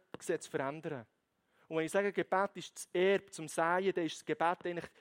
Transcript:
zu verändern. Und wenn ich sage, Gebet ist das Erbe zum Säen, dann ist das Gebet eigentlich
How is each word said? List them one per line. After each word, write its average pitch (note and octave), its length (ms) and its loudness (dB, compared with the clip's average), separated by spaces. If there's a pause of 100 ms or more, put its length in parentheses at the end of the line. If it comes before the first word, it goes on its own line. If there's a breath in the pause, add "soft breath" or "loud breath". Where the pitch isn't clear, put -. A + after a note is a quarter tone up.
(180)
zu - 320 -4
verändern. C#3+ 560 -6 (600 soft breath)
Und D#3+ 100 -4
wenn D#3+ 80 2
ich D#3 60 -6
sage, G3+ 200 2
Gebet F#3 460 0
ist - 180 -14
das - 160 -14
Erbe F#3+ 380 4
zum D#3+ 180 -10
Säen, F3 460 2
dann F3 120 0
ist D#3 100 -6
das - 100 -16
Gebet E3 400 0
eigentlich F3 240 -6 (120)